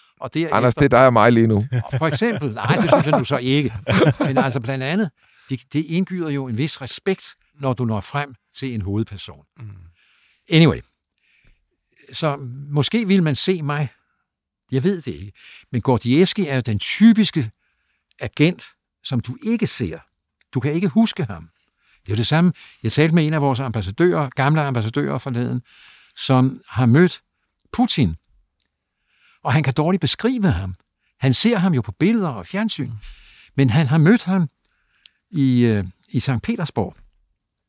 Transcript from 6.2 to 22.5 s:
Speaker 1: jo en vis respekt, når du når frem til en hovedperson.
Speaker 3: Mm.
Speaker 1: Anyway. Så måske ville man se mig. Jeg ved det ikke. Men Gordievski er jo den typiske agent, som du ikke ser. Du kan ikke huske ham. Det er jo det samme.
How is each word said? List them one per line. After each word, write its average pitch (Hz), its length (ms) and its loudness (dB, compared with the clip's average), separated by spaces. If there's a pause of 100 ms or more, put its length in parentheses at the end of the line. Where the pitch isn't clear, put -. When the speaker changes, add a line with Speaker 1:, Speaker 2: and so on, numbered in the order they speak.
Speaker 1:
jo 139 180 -6
en 113 100 -6
vis 151 240 -4
respekt, - 540 -8 (240)
når 131 140 -2
du 123 120 -4
når 110 160 -2
frem 143 340 -10 (180)
til 131 220 -10
en 107 60 -6
hovedperson. 98 640 -8 (140)
Speaker 3:
Mm. 107 120 -18 (760)
Speaker 1:
Anyway. 156 300 6 (1300)
Så 143 220 -2 (340)
måske 170 380 0
ville 190 160 4
man 151 120 0
se 185 260 -2
mig. 147 260 -4 (840)
Jeg 131 120 -2
ved 180 180 0
det 113 120 -10
ikke. 90 180 -14 (400)
Men 120 100 -2
Gordievski 139 680 2
er 139 80 -4
jo 127 60 0
den 107 180 -2
typiske 196 720 2 (680)
agent, 151 460 0 (380)
som 123 160 -4
du 120 240 -10
ikke 220 240 -2
ser. 82 320 -6 (540)
Du 135 60 -2
kan 147 140 -4
ikke 180 140 0
huske 208 380 0
ham. 85 240 -12 (560)
Det - 80 -6
er - 20 -2
jo - 20 -2
det 117 100 -2
samme. 165 260 2 (300)